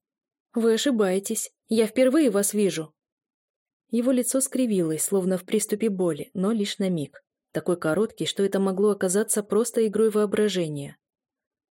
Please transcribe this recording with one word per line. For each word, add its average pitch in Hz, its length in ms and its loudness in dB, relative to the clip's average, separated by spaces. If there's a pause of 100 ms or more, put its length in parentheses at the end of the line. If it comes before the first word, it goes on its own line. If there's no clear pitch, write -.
(540)
«Вы 226 200 2
ошибаетесь, 214 800 0 (160)
я 226 180 2
впервые 262 420 4
вас 202 240 0
вижу». 170 400 -2 (960)
Его 240 220 2
лицо 254 300 0
скривилось, 190 600 0
словно 185 340 0
в 180 60 -8
приступе 214 460 -2
боли, 180 440 -2
но 190 180 -2
лишь 202 280 -4
на 190 100 0
миг. 156 340 -6 (280)
Такой 170 260 -2
короткий, 175 480 -2
что - 180 -4
это 196 160 0
могло 196 320 0
оказаться 202 520 0
просто 226 440 0
игрой 214 220 2
воображения. 185 880 -2 (760)